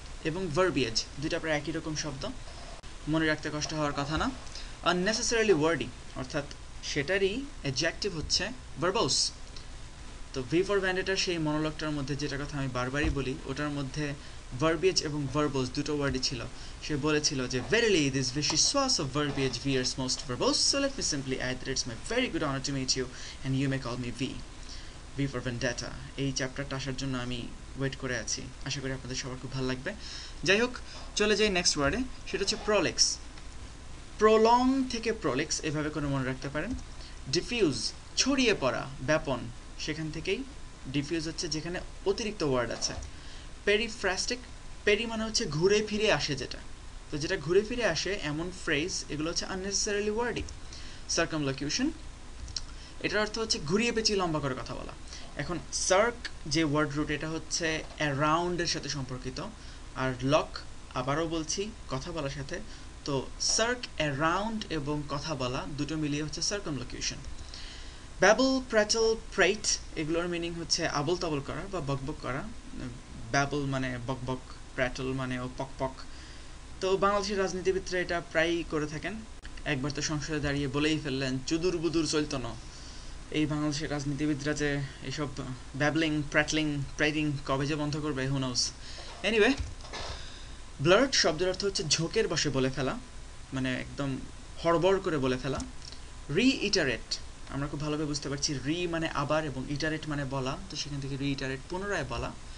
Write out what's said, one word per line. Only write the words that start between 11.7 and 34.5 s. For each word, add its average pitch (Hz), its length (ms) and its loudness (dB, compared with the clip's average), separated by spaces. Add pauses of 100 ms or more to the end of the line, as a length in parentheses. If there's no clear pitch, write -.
মধ্যে 143 240 -2
যেটার 135 260 -2
কথা 147 160 -4
আমি 135 100 0
বারবারই 127 420 2
বলি, 135 240 0 (120)
ওটার 147 240 -2
মধ্যে 143 440 -2 (460)
ভার্বিয়েজ 165 440 4
এবং 147 300 -2
ভার্বোস 135 360 2
দুটো 147 280 0
ওয়ার্ডই 139 220 2
ছিল। 113 240 -2 (400)
সে 156 120 -2
বলেছিল 143 520 2
যে, 123 140 0 (100)
"Verily, 190 420 6
this 135 120 2 (120)
vicious - 360 4
source 269 240 4
of 143 200 0
verbiage 135 500 0
veers 127 220 2
most 131 380 0
verbose, 170 440 4
so 277 120 2
let 269 160 -2
me 180 120 -2
simply 139 240 0
add 127 280 -2
that 131 100 -2
it's - 140 -2
my 123 260 -6
very 247 200 2
good 165 100 0
honor 135 220 0
to 147 100 -2
meet 131 200 0
you, 127 100 0 (420)
and 135 120 2
you 135 140 2
may 131 140 0
call 123 180 -4
me 120 60 -4 (100)
V।" 131 60 0 (920)
V 139 160 0
for 123 140 -4
Vendetta, 120 400 -2 (300)
এই 135 140 0
চ্যাপ্টারটা 139 440 -2
আসার 131 200 -2
জন্য 131 220 -2
আমি 123 300 -4 (320)
ওয়েট 135 160 0
করে 123 220 -2
আছি, 110 240 -4 (240)
আশা 139 160 -4
করি 131 100 -2
আপনাদের 131 240 -6
সবার 127 260 -4
খুব 127 120 -8
ভালো 131 140 0
লাগবে। 131 260 -2 (500)
যাই 190 180 6
হোক, 247 100 2 (440)
চলে 214 200 6
যাই 214 140 6
নেক্সট 175 280 2
ওয়ার্ডে, 147 200 4 (300)
সেটা 175 140 -2
হচ্ছে - 140 2 (100)
প্রলেক্স। 180 520 4 (1040)
প্রলং 240 720 8